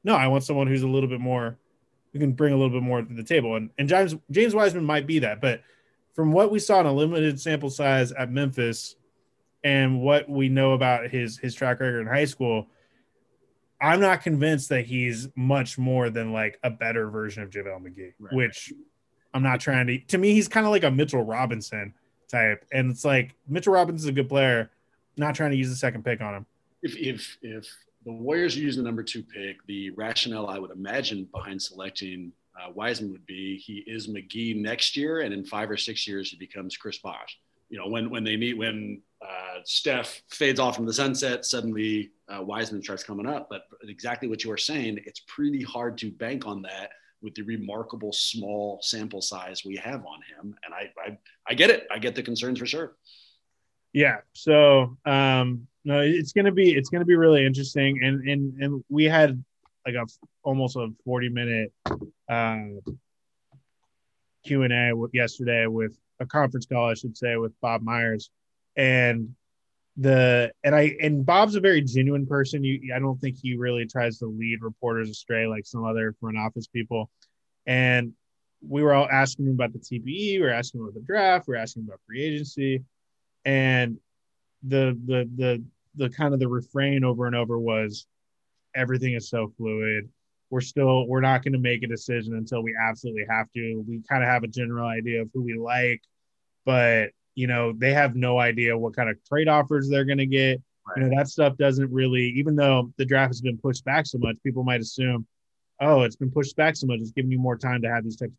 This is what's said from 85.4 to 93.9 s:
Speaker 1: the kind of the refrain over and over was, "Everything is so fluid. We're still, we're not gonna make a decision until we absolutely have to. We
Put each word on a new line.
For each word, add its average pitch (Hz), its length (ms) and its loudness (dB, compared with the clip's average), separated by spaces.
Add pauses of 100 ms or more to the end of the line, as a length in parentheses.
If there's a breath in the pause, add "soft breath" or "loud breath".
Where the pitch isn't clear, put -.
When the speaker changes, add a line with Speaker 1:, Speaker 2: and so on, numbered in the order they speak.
Speaker 1:
the 131 140 -2
kind 143 240 0
of 131 60 0
the 127 80 2
refrain 135 560 0
over 123 220 0
and 120 80 -2
over 117 240 0
was, 110 480 -2 (680)
"Everything 127 400 0
is 113 140 -6
so 113 280 -4
fluid. 110 520 -4 (420)
We're 127 100 -2
still, 131 460 2
we're 131 140 2
not 131 220 4
gonna 135 160 0
make 120 240 0
a 120 40 -6
decision 113 480 -4
until 113 280 -4
we 113 180 -6
absolutely 113 480 -2
have 113 280 -2
to. 113 320 -6
We 117 200 -8